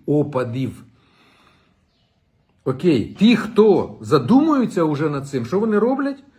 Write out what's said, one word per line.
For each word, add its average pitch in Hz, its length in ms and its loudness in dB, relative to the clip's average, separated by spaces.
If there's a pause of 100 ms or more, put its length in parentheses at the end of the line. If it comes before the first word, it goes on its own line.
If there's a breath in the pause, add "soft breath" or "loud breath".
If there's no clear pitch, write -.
опадів. 131 800 -4 (1800 soft breath)
Окей, 131 540 -2
ті, 226 160 6
хто - 680 2
задумуються 185 840 2
уже 151 260 -2
над 143 180 -8
цим, 120 180 -6
що 180 140 -2
вони 214 200 0
роблять? 277 440 -2 (160 soft breath)